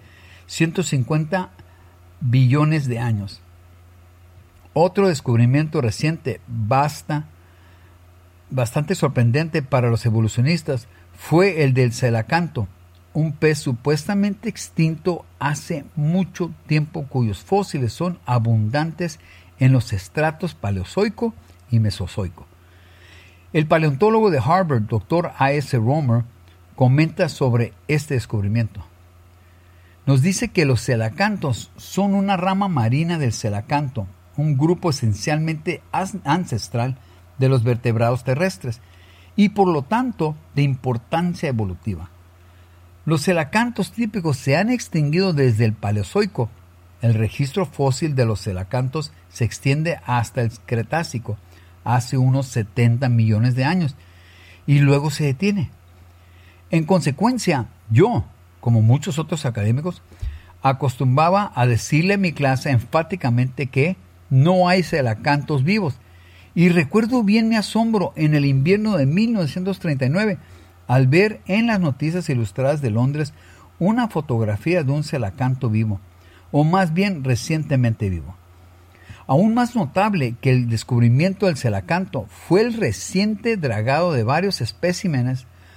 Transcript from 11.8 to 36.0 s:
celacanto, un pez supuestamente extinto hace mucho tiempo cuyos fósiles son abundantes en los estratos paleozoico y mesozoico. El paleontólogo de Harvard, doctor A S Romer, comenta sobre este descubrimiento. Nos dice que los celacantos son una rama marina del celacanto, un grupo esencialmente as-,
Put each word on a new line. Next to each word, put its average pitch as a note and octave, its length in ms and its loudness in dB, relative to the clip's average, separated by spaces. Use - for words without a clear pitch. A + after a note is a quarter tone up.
celacanto, A#2+ 760 -2
un D#3 200 -2
pez D#3 260 0
supuestamente E3+ 920 -2
extinto D#3+ 760 -4
hace C#3+ 440 -6
mucho E3+ 580 -2
tiempo D3+ 400 -2
cuyos A2+ 320 -2
fósiles E3 520 -2
son F3 360 -6
abundantes B2 920 0
en C3 140 4
los B2 220 0
estratos D#3 600 -4
paleozoico F#3+ 800 -4
y A#2 80 4
mesozoico. G2 640 -4
El D#3 140 0
paleontólogo F3 640 2
de D3+ 80 2
Harvard, C#3+ 460 2
doctor D3+ 560 -2
A C3+ 120 4
S D3 240 -2
Romer, A#2+ 480 2
comenta D#3 540 2
sobre A#2 440 0
este D3 260 -2
descubrimiento. A2 720 -4
Nos C3+ 160 4
dice G3 280 0
que D#3+ 160 2
los C3 140 2
celacantos B2+ 1000 -2
son G3 360 -2
una G3 240 2
rama F#3+ 300 0
marina D#3 500 0
del B2+ 160 0
celacanto, A2 720 -4
un D3+ 180 0
grupo E3+ 360 2
esencialmente D#3 920 -2
as-, F#3+ 340 -4